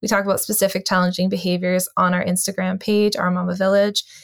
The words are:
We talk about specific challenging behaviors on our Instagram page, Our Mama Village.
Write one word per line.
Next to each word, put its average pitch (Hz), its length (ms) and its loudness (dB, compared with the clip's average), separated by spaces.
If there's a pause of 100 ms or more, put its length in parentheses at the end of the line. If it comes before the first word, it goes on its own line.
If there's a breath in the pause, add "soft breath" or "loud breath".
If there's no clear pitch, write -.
We 202 60 -6
talk 202 160 2
about 196 160 0
specific 196 440 -2
challenging 185 440 2
behaviors 180 680 0
on 180 160 2
our 180 120 0
Instagram 185 560 -2
page, 208 340 2
Our 180 160 -2
Mama 180 240 -2
Village. 202 480 2 (220 loud breath)